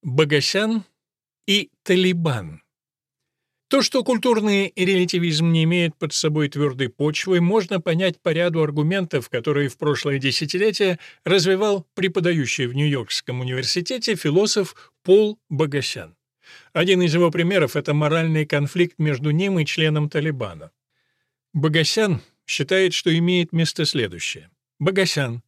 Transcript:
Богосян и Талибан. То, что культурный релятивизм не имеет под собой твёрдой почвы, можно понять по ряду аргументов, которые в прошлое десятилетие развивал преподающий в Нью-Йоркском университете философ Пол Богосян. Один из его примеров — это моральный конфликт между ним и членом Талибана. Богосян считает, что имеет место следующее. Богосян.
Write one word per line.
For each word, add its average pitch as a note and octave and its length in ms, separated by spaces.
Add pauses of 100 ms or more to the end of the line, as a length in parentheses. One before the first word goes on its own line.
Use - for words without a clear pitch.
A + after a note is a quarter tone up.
Богосян D#3+ 760 (640)
и G3+ 200 (140)
Талибан. E3 800 (1040)
То, C4+ 160
что B3+ 220
культурный G#3+ 720
релятивизм F3 760
не D#3+ 140
имеет E3+ 320
под D#3 160
собой D3+ 360
твёрдой C3+ 420
почвы, D#3 500
можно F#3 400
понять F3 400
по - 80
ряду E3 340
аргументов, D3+ 680
которые C#3+ 400
в - 80
прошлое C#3+ 440
десятилетие F3+ 800 (240)
развивал F#3+ 720
преподающий E3 720
в B2 100
Нью-Йоркском C3 640
университете F3 760
философ F3 640 (260)
Пол G#3 460
Богосян. C3+ 680 (580)
Один F3+ 300
из D#3+ 100
его E3+ 200
примеров — F3 420
это D3 180
моральный D#3 540
конфликт D#3 540
между D3 320
ним F#3 260
и D3+ 80
членом D3+ 420
Талибана. A#2+ 600 (840)
Богосян D#3+ 720 (240)
считает, F#3+ 480
что - 240
имеет F3 340
место E3 320
следующее. F#2 680 (280)
Богосян. D3 680